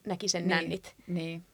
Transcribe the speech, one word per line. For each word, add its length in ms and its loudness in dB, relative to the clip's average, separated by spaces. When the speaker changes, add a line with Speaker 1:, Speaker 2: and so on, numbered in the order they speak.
Speaker 1:
näki 220 -2
sen 140 2
Speaker 2:
Niin, 80 2
Speaker 1:
nännit. 460 0
Speaker 2:
niin. 460 -4